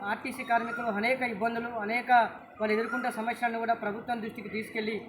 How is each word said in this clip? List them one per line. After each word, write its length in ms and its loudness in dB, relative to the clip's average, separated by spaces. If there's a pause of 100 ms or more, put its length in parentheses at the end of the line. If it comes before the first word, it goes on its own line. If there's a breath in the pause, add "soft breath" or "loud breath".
(120)
ఆర్టీసీ 400 -4
కార్మికులు 380 0 (100)
అనేక 220 2 (140)
ఇబ్బందులు, 340 0 (160)
అనేక 260 0 (480)
వాళ్ళు 160 2
ఎదుర్కొంటున్న 440 0
సమస్యలను 440 -2
కూడా 200 4
ప్రభుత్వం 400 -2
దృష్టికి 320 -8
తీసుకెళ్లి 380 -4 (160)